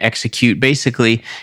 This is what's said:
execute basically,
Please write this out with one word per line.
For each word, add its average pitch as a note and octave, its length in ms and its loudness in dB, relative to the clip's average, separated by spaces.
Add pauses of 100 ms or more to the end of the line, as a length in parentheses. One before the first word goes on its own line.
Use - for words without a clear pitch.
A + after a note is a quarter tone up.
execute A2+ 580 0
basically, B2+ 640 2 (200)